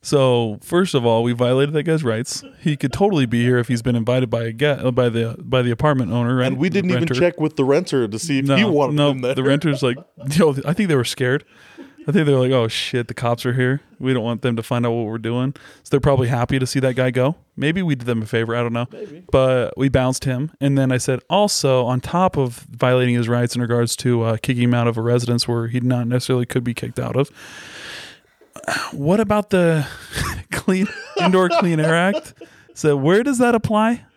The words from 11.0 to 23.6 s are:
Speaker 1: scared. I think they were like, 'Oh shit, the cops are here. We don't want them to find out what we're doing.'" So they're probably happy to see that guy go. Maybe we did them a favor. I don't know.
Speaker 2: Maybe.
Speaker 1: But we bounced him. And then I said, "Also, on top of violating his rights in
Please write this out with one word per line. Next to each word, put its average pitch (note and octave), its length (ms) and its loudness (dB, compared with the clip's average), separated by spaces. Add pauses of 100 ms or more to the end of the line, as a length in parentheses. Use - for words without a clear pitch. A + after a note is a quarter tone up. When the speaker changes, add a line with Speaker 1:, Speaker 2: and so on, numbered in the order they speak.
Speaker 1:
scared. B2+ 400 -2 (640)
I D3 60 -2
think D#3+ 140 4
they C#3+ 80 2
were C3 60 4
like, B2+ 120 2
'Oh A#2 160 2
shit, - 400 -4
the A2 60 -10
cops A#2+ 320 -4
are B2 80 0
here. C3 260 0 (180)
We C3 140 -2
don't B2 100 0
want A#2 200 -4
them B2 140 0
to A2+ 60 -4
find A#2+ 240 -2
out A#2 60 0
what A#2 140 -2
we're A2 120 -6
doing.'" A#2+ 360 -2 (280)
So - 80 -20
they're C#3+ 100 2
probably C3+ 280 2
happy B2 320 -2
to B2+ 60 -2
see C3+ 140 -4
that B2+ 140 0
guy B2+ 160 0
go. B2+ 240 0 (220)
Maybe D#3+ 260 -2
we D#3+ 140 0
did A#2+ 100 -8
them A2+ 160 -2
a G#2+ 40 -6
favor. A2+ 280 -2
I A#2+ 80 -2
don't A#2 120 -4
know. A#2+ 180 -2
Speaker 2:
Maybe. E3+ 400 -16
Speaker 1:
But C3 440 2
we C3+ 120 2
bounced C3 380 0
him. C3 340 -4
And C#3 180 2
then C3 140 2
I B2+ 60 2
said, B2+ 220 -2 (100)
"Also, D3+ 560 2
on B2+ 140 0
top F#3 360 0
of B2 220 -2 (120)
violating B2+ 460 2
his A#2+ 100 0
rights A#2+ 300 0
in B2 60 0